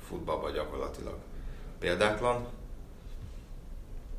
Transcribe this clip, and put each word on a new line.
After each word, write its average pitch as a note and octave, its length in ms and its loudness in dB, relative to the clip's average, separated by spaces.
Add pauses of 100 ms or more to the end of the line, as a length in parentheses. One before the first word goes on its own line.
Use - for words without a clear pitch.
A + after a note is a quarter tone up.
futballban D#2 440 2
gyakorlatilag C#2+ 640 -2 (640)
példátlan. G#2+ 680 6 (1700)